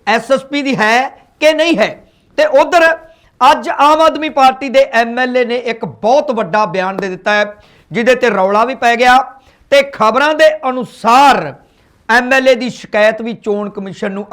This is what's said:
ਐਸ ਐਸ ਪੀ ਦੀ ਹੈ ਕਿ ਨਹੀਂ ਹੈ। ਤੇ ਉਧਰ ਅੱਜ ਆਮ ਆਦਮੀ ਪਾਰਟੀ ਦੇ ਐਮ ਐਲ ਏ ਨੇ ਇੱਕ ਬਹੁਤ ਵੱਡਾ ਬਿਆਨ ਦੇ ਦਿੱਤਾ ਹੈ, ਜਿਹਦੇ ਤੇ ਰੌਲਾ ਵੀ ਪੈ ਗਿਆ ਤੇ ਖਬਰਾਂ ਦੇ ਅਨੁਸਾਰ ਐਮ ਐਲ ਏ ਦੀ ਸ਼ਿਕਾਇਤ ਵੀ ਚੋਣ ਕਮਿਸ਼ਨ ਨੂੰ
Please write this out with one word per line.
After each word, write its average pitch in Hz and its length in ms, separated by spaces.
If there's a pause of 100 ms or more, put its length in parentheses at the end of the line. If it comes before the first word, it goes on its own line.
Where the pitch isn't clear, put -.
ਐਸ 226 240
ਐਸ 262 120
ਪੀ 285 180
ਦੀ 269 140
ਹੈ 226 340 (320)
ਕਿ 311 120
ਨਹੀਂ 311 240
ਹੈ। 208 100 (500)
ਤੇ 302 80 (140)
ਉਧਰ 320 260 (560)
ਅੱਜ 254 300
ਆਮ 302 300
ਆਦਮੀ 311 280
ਪਾਰਟੀ 262 400
ਦੇ 269 240
ਐਮ 233 260
ਐਲ 254 180
ਏ 254 80
ਨੇ 233 100
ਇੱਕ 240 300
ਬਹੁਤ 247 460
ਵੱਡਾ 214 340
ਬਿਆਨ 190 320
ਦੇ 196 120
ਦਿੱਤਾ 185 240
ਹੈ, 208 120 (460)
ਜਿਹਦੇ 233 240
ਤੇ 247 140
ਰੌਲਾ 202 360
ਵੀ 262 100
ਪੈ 233 200
ਗਿਆ 247 220 (540)
ਤੇ 285 100 (120)
ਖਬਰਾਂ 262 420
ਦੇ 311 120 (220)
ਅਨੁਸਾਰ 240 840 (560)
ਐਮ 247 240
ਐਲ 262 140
ਏ 262 80
ਦੀ 240 160
ਸ਼ਿਕਾਇਤ 220 500
ਵੀ 226 140
ਚੋਣ 208 340
ਕਮਿਸ਼ਨ 196 420
ਨੂੰ 196 220